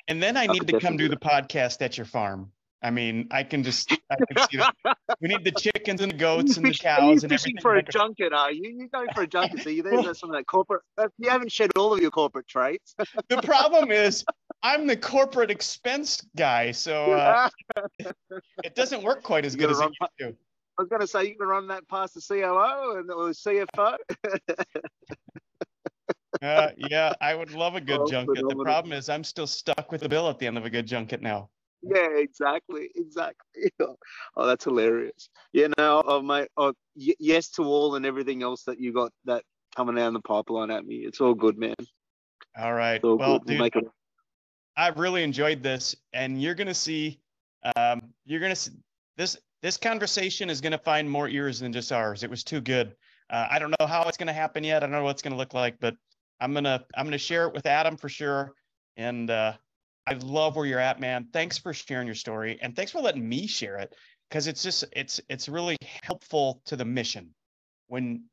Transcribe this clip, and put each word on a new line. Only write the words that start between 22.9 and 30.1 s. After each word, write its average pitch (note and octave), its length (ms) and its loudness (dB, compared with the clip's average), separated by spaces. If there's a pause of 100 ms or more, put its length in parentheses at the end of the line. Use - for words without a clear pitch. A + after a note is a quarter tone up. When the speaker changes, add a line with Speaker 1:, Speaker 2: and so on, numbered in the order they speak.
Speaker 2:
and, F3+ 120 -10
or E3+ 220 -2
C G3+ 260 0
F G3 180 -2
O. G#3 180 2 (300)
<laughs> G3 100 -2 (2000)
Speaker 1:
Uh, D3+ 280 4 (200)
yeah, D#3 320 4
I D3+ 140 2
would D#3+ 180 -8
love E3+ 220 -2
a F#3 60 -4
good C#3+ 200 -2
Speaker 2:
Oh, D3 60 2
Speaker 1:
junket. C3+ 280 0
The C3+ 60 -2
Speaker 2:
phenomenal. C3+ 240 -2
Speaker 1:
problem E3 280 0
is C3+ 140 -8
I'm D3+ 160 -4
still D3+ 240 -8
stuck - 460 -4
with D#3 80 -6
the D3 80 -6
bill D#3+ 200 2